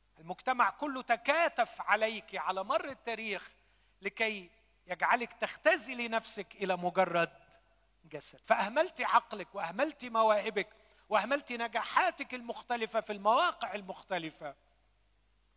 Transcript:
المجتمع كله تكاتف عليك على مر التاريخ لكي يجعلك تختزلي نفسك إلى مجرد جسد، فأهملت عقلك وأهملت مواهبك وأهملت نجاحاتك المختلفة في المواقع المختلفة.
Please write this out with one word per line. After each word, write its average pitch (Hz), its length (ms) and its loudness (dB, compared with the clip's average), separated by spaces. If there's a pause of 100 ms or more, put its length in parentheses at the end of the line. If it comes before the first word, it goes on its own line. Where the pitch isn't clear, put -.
(200)
المجتمع 196 500 0
كله 262 320 -6
تكاتف 262 800 0
عليك 214 540 0
على 185 280 -4
مر 285 260 -2
التاريخ 220 640 -8 (480)
لكي 202 480 -4 (380)
يجعلك 185 460 0
تختزلي 240 760 0
نفسك 220 480 -6
إلى 185 220 -2
مجرد 175 640 0 (640)
جسد، 151 400 -16
فأهملت 233 560 2
عقلك 208 540 0
وأهملت 202 500 -4
مواهبك 214 640 2 (400)
وأهملت 233 420 0
نجاحاتك 233 800 0
المختلفة 233 680 -4
في 214 120 -6
المواقع 214 600 2
المختلفة. 170 800 -8 (1000)